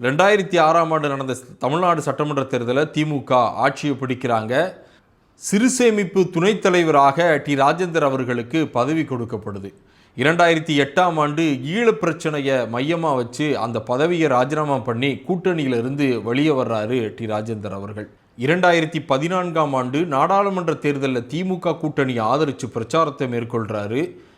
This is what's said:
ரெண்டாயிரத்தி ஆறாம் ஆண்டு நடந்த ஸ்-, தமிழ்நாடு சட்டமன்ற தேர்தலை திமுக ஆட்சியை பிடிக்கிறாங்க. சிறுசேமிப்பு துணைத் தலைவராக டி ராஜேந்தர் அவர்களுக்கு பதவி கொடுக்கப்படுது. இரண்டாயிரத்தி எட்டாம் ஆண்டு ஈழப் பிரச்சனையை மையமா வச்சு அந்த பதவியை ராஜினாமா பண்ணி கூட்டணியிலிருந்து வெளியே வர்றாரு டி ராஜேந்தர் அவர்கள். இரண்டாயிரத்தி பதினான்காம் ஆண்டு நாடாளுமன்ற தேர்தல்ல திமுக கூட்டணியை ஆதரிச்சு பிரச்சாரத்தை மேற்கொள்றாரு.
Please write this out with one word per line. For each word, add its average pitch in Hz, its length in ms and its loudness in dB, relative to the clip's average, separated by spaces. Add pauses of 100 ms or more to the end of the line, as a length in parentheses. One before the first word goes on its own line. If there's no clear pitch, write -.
ரெண்டாயிரத்தி 175 580 2
ஆறாம் 160 320 4
ஆண்டு 151 180 0
நடந்த 135 240 -4
ஸ்-, - 260 -12
தமிழ்நாடு 160 440 0
சட்டமன்ற 147 400 -2
தேர்தலை 131 480 0
திமுக 147 420 -2
ஆட்சியை 127 680 2
பிடிக்கிறாங்க. 127 720 -2 (800)
சிறுசேமிப்பு 208 800 2
துணைத் 196 320 0
தலைவராக 156 840 4
டி 143 100 0
ராஜேந்தர் 160 480 2
அவர்களுக்கு 131 680 0
பதவி 139 340 0
கொடுக்கப்படுது. 104 720 -8 (420)
இரண்டாயிரத்தி 160 600 2
எட்டாம் 160 420 2
ஆண்டு 147 240 0 (200)
ஈழப் 214 380 0
பிரச்சனையை 151 560 -2
மையமா 139 580 -2
வச்சு 123 440 -2
அந்த 120 220 -4
பதவியை 160 480 0
ராஜினாமா 139 500 0
பண்ணி 120 500 -2
கூட்டணியிலிருந்து 139 920 0
வெளியே 131 280 0
வர்றாரு 117 640 0
டி 113 100 -8
ராஜேந்தர் 107 460 -6
அவர்கள். 101 360 -10 (300)
இரண்டாயிரத்தி 160 680 2
பதினான்காம் 160 680 0
ஆண்டு 131 320 0
நாடாளுமன்ற 175 680 0
தேர்தல்ல 135 560 -2
திமுக 175 500 -2
கூட்டணியை 131 460 -2
ஆதரிச்சு 135 420 0
பிரச்சாரத்தை 131 640 -2
மேற்கொள்றாரு. 117 880 -4 (220)